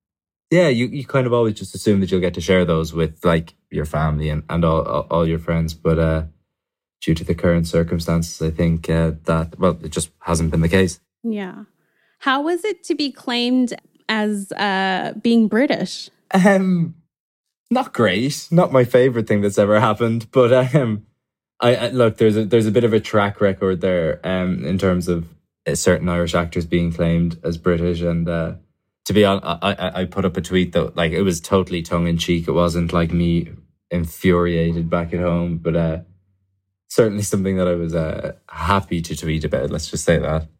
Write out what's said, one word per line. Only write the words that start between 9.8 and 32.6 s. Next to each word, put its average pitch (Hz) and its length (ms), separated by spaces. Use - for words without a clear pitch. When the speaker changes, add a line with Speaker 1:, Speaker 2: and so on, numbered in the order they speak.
Speaker 1:
it 78 60
just 80 180
hasn't 82 300
been 82 120
the 82 80
case. 180 300
Speaker 2:
Yeah. 208 420
How 269 200
was 339 240
it 415 200
to 339 100
be 285 180
claimed 240 640
as, 214 440
uh, 190 680
being 233 280
British? 214 600
Speaker 1:
Um, 190 640
not 247 220
great. 110 580
Not 170 220
my 127 120
favorite 123 440
thing 104 140
that's 101 160
ever 104 200
happened. 113 540
But, 127 420
um, 113 300
I, 123 160
I, 120 140
look, 120 260
there's 110 220
a, 110 80
there's 107 200
a 107 60
bit 117 120
of 110 100
a 107 60
track 104 420
record 95 400
there, 90 420
um, 90 400
in 90 140
terms 90 300
of, 85 200
uh, 76 80
certain 87 340
Irish 87 260
actors 85 300
being 85 260
claimed 85 540
as 82 140
British. 85 420
And, 85 300
uh, 85 240
to 101 100
be 104 100
honest, 98 220
I, 87 260
I, 90 280
I 92 40
put 92 220
up 85 100
a 92 60
tweet 90 300
that, - 220
like, 85 180
it 95 100
was 90 180
totally 90 400
tongue 85 280
in 85 100
cheek. 85 280
It 80 60
wasn't, 85 400